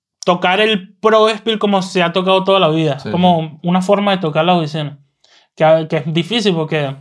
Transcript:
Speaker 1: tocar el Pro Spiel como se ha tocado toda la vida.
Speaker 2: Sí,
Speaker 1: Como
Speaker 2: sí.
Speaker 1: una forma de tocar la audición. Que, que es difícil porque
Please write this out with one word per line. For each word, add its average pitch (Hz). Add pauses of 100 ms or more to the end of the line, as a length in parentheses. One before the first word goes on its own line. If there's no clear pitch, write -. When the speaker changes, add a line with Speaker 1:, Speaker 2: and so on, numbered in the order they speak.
(240)
Speaker 1:
tocar 180
el 214
Pro 214
Spiel 220
como 202
se 185
ha 170
tocado 190
toda 190
la 170
vida. 156
Speaker 2:
Sí, 110
Speaker 1:
Como 170
Speaker 2:
sí. 160
Speaker 1:
una 180
forma 202
de 185
tocar 156
la 180
audición. 151 (560)
Que, 160
que 165
es 151
difícil 190
porque 151